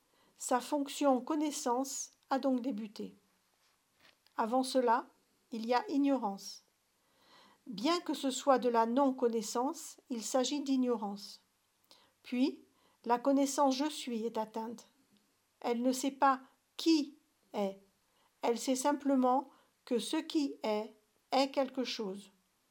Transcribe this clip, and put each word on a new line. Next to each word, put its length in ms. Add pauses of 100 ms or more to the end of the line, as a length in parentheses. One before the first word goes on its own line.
(380)
sa 240
fonction 580
connaissance 920 (180)
a 80
donc 240
débuté. 560 (1200)
Avant 260
cela, 440 (440)
il 140
y 80
a 160
ignorance. 760 (1040)
Bien 360
que 120
ce 160
soit 300
de 100
la 160
non-connaissance, 1120 (140)
il 120
s'agit 380
d'ignorance. 800 (800)
Puis, 420 (420)
la 120
connaissance « 580
je 140
suis » 360
est 120
atteinte. 500 (760)
Elle 200
ne 80
sait 200
pas 280 (360)
qui 400 (380)
est. 260 (600)
Elle 160
sait 180
simplement 720 (380)
que 140
ce 180
qui 460
est 320 (360)
est 200
quelque 320
chose. 480 (400)